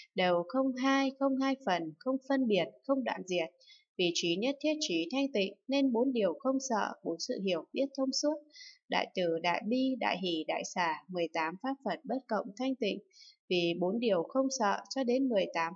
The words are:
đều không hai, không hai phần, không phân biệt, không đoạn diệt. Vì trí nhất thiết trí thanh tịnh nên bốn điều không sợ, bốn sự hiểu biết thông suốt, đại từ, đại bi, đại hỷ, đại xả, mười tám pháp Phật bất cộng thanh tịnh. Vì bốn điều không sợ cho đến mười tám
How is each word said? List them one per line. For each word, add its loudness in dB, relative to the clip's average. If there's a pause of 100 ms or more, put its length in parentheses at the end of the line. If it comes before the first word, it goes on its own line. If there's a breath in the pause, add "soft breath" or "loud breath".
(160 loud breath)
đều 2
không 0
hai, 2
không 2
hai 0 (100)
phần, 0
không -2 (120)
phân 2
biệt, 4 (180)
không 0
đoạn -4
diệt. 0 (480 loud breath)
Vì 4
trí 0
nhất 0
thiết 2
trí -2
thanh 0
tịnh 0 (140)
nên 2
bốn 2
điều 2
không 0 (120)
sợ, 0 (100)
bốn -4
sự -6
hiểu 0
biết 2 (120)
thông 0
suốt, 0 (540 loud breath)
đại 0
từ, 0
đại 0
bi, 0
đại -2
hỷ, -2
đại -2 (120)
xả, -2
mười -2
tám -2
pháp -2 (100)
Phật -4
bất -4 (100)
cộng -2 (100)
thanh -2
tịnh. -2 (500 loud breath)
Vì 2
bốn 0
điều 2
không 0 (120)
sợ 2 (160)
cho 0
đến 2
mười 2
tám -2